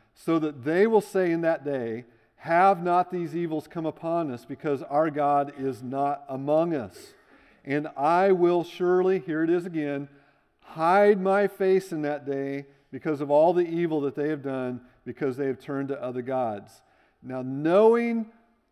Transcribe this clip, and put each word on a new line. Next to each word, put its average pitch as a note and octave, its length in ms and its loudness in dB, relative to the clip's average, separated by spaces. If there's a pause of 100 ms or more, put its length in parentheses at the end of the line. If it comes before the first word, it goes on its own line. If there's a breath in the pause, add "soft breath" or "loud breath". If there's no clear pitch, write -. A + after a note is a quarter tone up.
(120)
so E3 280 0
that D3 240 -4
they F3+ 240 4
will A3 120 4
say F#3 300 0
in E3 120 -2
that E3 200 0
day, B2+ 420 -4 (320 soft breath)
'Have F3 460 2
not F3+ 300 0
these E3+ 240 -6
evils D#3+ 320 -4
come D#3+ 180 -8
upon E3 460 -4
us, A#2+ 120 -12
because C#3+ 380 -4
our D#3 260 0
God C#3+ 480 0
is C3 260 -6
not C#3 460 -4
among D3 460 0
us?' - 400 -10 (500 soft breath)
And D3 220 -2 (100)
I F3 360 4
will F3 320 4
surely," F#3 560 2
here D#3+ 240 -2
it E3 60 0
is F3 160 0
again, C#3+ 420 -6 (520 soft breath)
"hide F#3+ 600 4
my G3 260 2
face F#3+ 460 0
in D#3 100 -4
that C#3+ 240 -4
day C#3 400 -6 (240 soft breath)
because C#3+ 300 -4
of C#3+ 100 -4
all D#3 220 6
the F3 140 0
evil E3 340 -2
that C#3 160 -4
they D3 140 -2
have C#3+ 120 -4
done, B2+ 420 -6 (200 soft breath)
because B2+ 320 -6
they C#3 100 -4
have C3 140 -4
turned C#3 280 -6
to C#3 140 -8
other B2+ 200 -6
gods." A#2 600 -6 (400 soft breath)
Now, B2+ 180 -10
knowing G#3+ 920 2 (400)